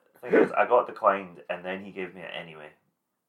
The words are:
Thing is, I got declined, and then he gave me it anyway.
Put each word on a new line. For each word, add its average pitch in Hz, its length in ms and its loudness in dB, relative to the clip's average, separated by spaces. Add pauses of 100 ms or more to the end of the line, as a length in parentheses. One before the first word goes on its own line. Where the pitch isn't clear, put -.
(200)
Thing 123 140 -2
is, - 180 6
I 101 140 2
got 117 200 4
declined, 98 540 0 (100)
and 87 140 -8
then 95 200 -8
he 101 60 -16
gave 90 240 -8
me 92 80 -16
it - 140 -12
anyway. 78 320 -14 (600)